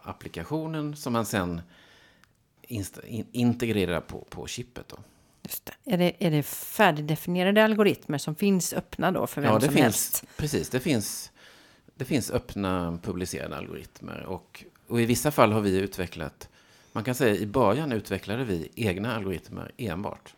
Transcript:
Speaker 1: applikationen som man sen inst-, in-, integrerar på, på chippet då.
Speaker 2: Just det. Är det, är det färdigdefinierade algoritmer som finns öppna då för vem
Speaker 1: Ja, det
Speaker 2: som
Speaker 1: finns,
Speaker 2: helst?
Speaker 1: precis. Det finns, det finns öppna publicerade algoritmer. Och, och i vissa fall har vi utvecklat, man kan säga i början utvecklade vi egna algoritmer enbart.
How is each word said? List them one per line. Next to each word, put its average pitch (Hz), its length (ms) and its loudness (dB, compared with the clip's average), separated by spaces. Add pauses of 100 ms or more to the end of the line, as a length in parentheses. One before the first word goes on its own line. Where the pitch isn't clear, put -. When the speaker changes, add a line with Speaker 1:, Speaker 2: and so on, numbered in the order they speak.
Speaker 1:
applikationen 151 920 -8
som 135 160 -6
man 117 140 0
sen 90 340 -2 (1000)
inst-, - 440 -8
in-, 110 260 -8
integrerar 113 680 2
på, - 300 -12
på - 160 -12
chippet - 420 -12
då. - 80 -18 (460)
Speaker 2:
Just - 240 -12
det. - 260 -8
Är 175 60 4
det, 175 140 4 (140)
är 165 40 2
det 151 120 4
färdigdefinierade 180 1200 2
algoritmer 202 540 2
som 156 160 -4
finns 196 380 2
öppna - 400 -2
då - 140 0
för - 140 -6
vem 143 100 4
Speaker 1:
Ja, 107 80 6
det 113 80 4
Speaker 2:
som - 80 2
Speaker 1:
finns, - 100 6
Speaker 2:
helst? - 400 0 (120)
Speaker 1:
precis. 131 340 -2
Det 127 100 0
finns, 123 520 -2 (600)
det 143 100 -8
finns 127 260 0
öppna 92 720 -2
publicerade 87 540 -6
algoritmer. 82 640 -12
Och, - 420 -12 (240)
och 120 120 0
i 117 60 4
vissa 120 240 2
fall 117 220 6
har 110 80 4
vi 98 180 4
utvecklat, 87 680 -6 (440)
man 113 120 -4
kan 127 100 -2
säga 120 220 4
i 95 100 -2
början 123 460 2
utvecklade 101 520 -2
vi 90 300 -2
egna 107 420 0
algoritmer 92 600 -6
enbart. 101 600 -8